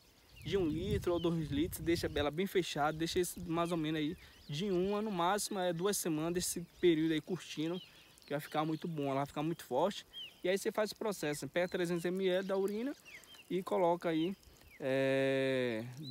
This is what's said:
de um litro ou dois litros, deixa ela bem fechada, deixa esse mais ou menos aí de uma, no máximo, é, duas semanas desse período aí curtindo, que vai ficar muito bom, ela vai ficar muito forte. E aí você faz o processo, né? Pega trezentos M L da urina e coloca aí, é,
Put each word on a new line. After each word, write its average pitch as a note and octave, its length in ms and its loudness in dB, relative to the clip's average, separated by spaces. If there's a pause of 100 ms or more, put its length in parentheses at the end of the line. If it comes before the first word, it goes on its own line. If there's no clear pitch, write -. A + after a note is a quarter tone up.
(460)
de E3 120 0
um F3+ 100 2
litro F3+ 440 0
ou E3+ 80 2
dois E3 320 0
litros, D#3 300 0
deixa E3 340 0
ela C#3+ 160 2
bem F3+ 160 -2
fechada, D#3 500 0
deixa E3 220 0
esse F3 220 0
mais E3+ 300 0
ou F3 60 0
menos D#3 220 0
aí D#3 180 -2 (300)
de F3 240 -2
uma, G3 300 2
no A3 100 -2
máximo, F#3+ 480 0
é, F3+ 140 2
duas F#3+ 240 0
semanas D#3+ 360 0
desse F3+ 280 -2 (180)
período D#3+ 320 6
aí D#3 80 2
curtindo, E3+ 600 -4 (460)
que - 60 -8
vai C#3+ 80 -2
ficar D3+ 240 -2
muito D#3 240 -2
bom, D3+ 200 -4
ela C3+ 80 0
vai C#3 100 0
ficar D3 180 -4
muito D#3+ 200 -4
forte. D#3 420 0 (360)
E F3 60 -2
aí F#3+ 100 2
você A3 140 -2
faz G#3+ 200 0
o - 40 -12
processo, E3 500 -4
né? C#3 80 -8
Pega F3+ 140 2
trezentos F3 380 0
M F#3 220 0
L F#3 200 2
da F#3+ 80 0
urina G#3 400 -2 (540)
e F3+ 120 0
coloca F3 460 2
aí, E3 280 0 (440)
é, C3+ 1040 2 (280)